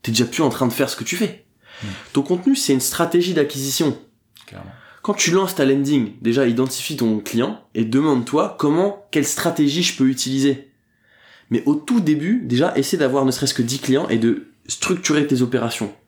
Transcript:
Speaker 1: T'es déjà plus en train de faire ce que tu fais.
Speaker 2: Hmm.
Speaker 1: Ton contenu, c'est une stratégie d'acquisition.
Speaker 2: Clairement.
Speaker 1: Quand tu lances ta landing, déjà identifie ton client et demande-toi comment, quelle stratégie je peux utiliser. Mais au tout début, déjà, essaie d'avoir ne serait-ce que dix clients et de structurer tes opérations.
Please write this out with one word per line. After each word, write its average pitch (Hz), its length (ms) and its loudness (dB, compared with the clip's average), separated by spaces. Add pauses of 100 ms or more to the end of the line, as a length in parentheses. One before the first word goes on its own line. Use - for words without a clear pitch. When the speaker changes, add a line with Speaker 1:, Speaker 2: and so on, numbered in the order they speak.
Speaker 1:
T'es 113 100 -4
déjà 113 140 2
plus 139 180 -2
en - 60 4
train - 180 0
de 117 60 0
faire 135 160 0
ce - 60 -6
que - 80 -10
tu - 120 -6
fais. - 300 -4 (380)
Speaker 2:
Hmm. 107 40 -10 (260)
Speaker 1:
Ton 139 80 2
contenu, 180 340 2
c'est 196 180 0
une 131 80 2
stratégie 175 520 0
d'acquisition. 139 640 0 (480)
Speaker 2:
Clairement. - 260 -18 (300)
Speaker 1:
Quand 208 120 -2
tu - 180 0
lances 185 240 2
ta 147 100 2
landing, 135 560 2
déjà 120 260 2
identifie 127 500 -2
ton 110 220 0
client 123 420 -4 (140)
et 113 100 0
demande-toi 139 760 0
comment, 180 520 0
quelle 147 140 0
stratégie 160 580 0
je - 140 -2
peux 131 120 4
utiliser. 135 640 -2 (760)
Mais 117 160 0
au 147 100 4
tout 233 240 0
début, 165 440 0
déjà, 127 340 0
essaie 135 200 0
d'avoir 135 280 2
ne 131 60 4
serait-ce 131 220 -2
que - 80 -2
dix 123 180 -2
clients 135 300 0
et 113 80 2
de 113 300 0 (200)
structurer 160 600 -2
tes 131 140 2
opérations. 117 520 -2 (140)